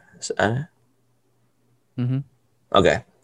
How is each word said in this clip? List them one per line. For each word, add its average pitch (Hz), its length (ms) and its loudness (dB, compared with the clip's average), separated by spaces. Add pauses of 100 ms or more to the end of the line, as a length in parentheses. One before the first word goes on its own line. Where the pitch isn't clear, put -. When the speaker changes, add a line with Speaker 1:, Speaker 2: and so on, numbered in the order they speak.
(180)
Speaker 1:
Is - 200 -12
that 101 140 0 (1500)
it? 123 40 -4
Speaker 2:
Mm-hmm. 127 180 -2 (540)
Speaker 1:
Okay, 87 300 4 (200)